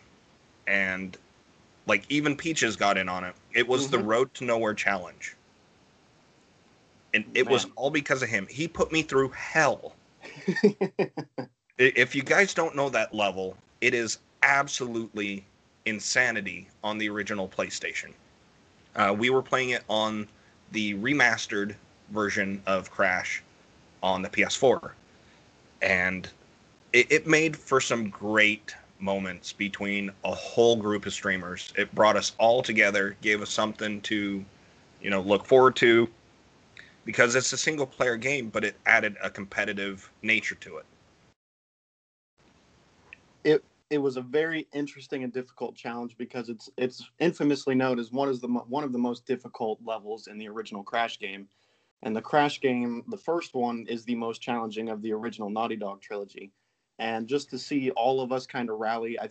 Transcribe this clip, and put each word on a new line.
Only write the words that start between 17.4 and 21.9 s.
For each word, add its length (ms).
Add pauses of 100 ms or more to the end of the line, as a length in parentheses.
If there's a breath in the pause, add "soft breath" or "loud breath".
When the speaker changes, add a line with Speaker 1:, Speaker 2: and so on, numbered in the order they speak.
Speaker 1:
PlayStation. 640 (840)
Uh, 240
we 120
were 100
playing 300
it 180
on 400 (440 soft breath)
the 240
remastered 800 (360)